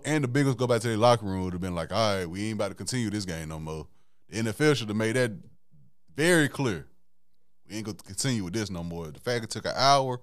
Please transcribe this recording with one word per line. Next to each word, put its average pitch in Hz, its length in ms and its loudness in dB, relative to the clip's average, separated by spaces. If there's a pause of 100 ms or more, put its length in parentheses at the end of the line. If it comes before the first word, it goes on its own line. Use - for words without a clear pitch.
and 147 200 2
the 127 40 0
Bengals 135 280 2
go 127 100 0
back 120 160 2
to 120 60 -2
their 113 80 0
locker 113 300 6
room, 95 140 -2
it 90 40 -2
would 90 100 -2
have 87 60 -6
been 90 140 -4
like, 82 180 -4
"All 104 240 2
right, 90 100 -2
we 92 180 -6
ain't 110 100 -4
about 101 140 -2
to 95 60 -10
continue 110 360 -4
this 104 140 -4
game 80 240 -6
no 78 120 -8
more." 78 260 -8 (420)
The 95 100 -6
N 113 100 0
F 104 120 -4
L 151 140 6
should 110 140 -2
have 104 80 -2
made 110 200 0
that 123 160 2 (800)
very 160 340 4
clear. 104 380 -2 (840)
"We 104 80 -10
ain't 107 100 -6
gonna 98 120 -8
continue 110 460 -2
with 87 100 -6
this 107 160 -2
no 87 120 -6
more." 85 280 -8
The 71 100 -16
fact 120 240 -2
it 107 60 -10
took - 160 -8
an - 80 -2
hour, 131 480 4